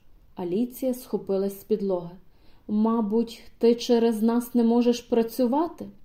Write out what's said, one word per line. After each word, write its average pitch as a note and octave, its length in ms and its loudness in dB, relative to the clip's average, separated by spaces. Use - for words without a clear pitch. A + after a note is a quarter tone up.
Аліція A#3+ 600 -4
схопилась G3 640 -4
з - 40 -20
підлоги. F#3 460 -2
«Мабуть, A3 720 0
ти A#3 160 4
через A#3 480 2
нас A#3 320 0
не A#3+ 100 4
можеш A#3+ 360 4
працювати?» A#3+ 840 -2